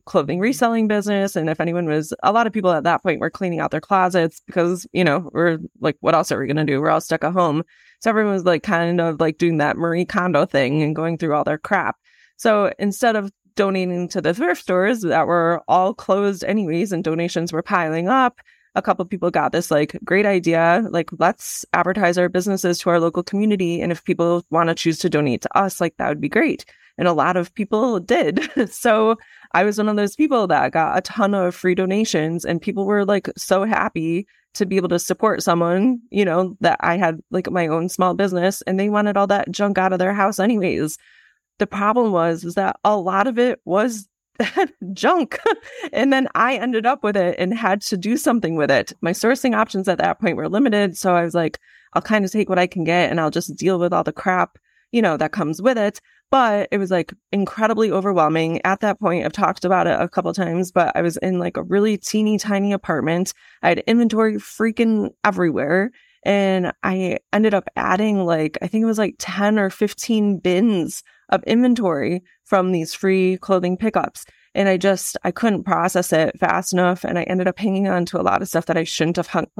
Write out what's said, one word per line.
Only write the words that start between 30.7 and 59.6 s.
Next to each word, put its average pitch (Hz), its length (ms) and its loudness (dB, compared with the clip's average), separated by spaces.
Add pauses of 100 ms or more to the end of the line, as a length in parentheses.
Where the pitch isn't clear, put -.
got 160 240 0
a 185 40 0
ton 202 320 -2
of 180 220 0
free 180 200 0
donations, 185 680 0
and 170 180 -4
people 196 240 -4
were, 202 200 2
like, 196 320 0
so 190 260 0
happy 180 640 -2 (280)
to 208 100 0
be 190 100 -2
able 180 140 0
to 175 100 2
support - 440 -2
someone, 185 580 2 (100)
you 202 140 2
know, 185 340 0
that 254 220 2
I 170 160 0
had, 165 240 0 (100)
like, 180 180 -2
my 170 180 0
own 165 200 0
small 180 260 0
business, 185 500 0
and 190 140 -2
they 202 120 0
wanted 208 260 0
all 202 120 2
that 202 240 0
junk 202 260 0
out 185 160 2
of 180 60 -2
their 185 140 0
house 202 260 0
anyways. 170 580 0 (600)
The 202 100 0
problem 214 440 0
was, 170 320 0
was 175 120 -6
that 190 280 -2
a 208 140 4
lot 190 300 0
of 233 120 -2
it 247 240 2
was 208 460 -2 (280)
<laughs> 226 120 -2 (440)
junk. 302 520 0
<laughs> 453 40 4 (440)
And 269 180 2
then 269 240 2
I 240 200 2
ended 226 300 -2
up 277 180 0
with 208 120 0
it 180 240 2
and 185 140 0
had 208 300 0
to - 120 -4
do 202 220 -2
something 208 380 0
with 147 140 0
it. 135 300 2
My 165 120 -2
sourcing 233 440 0
options 202 320 -2
at 180 120 0
that 170 200 0
point 170 160 0
were - 140 -4
limited. 208 480 2
So 180 180 2
I 170 80 2
was 160 100 -4
like, 170 260 -2 (340)
"I'll - 80 0
kind 208 240 0
of 185 60 -4
take 214 180 0
what 180 100 0
I 180 80 2
can 180 160 -4
get 170 260 2
and 165 120 -2
I'll 156 100 0
just 165 240 -6
deal 175 240 0
with 175 140 0
all 165 100 2
the 156 80 -4
crap, 180 460 -2 (340)
you 233 100 2
know, 180 140 2
that 156 160 -2
comes 160 300 -4
with 240 160 2
it." 208 240 -2 (300)
But 226 400 2
it 208 80 0
was, 190 120 -2
like, 175 220 -2 (180)
incredibly 220 600 0
overwhelming. 165 760 2
At 190 160 0
that 208 180 -2
point, 180 260 0
I've 165 60 -4
talked 190 320 -2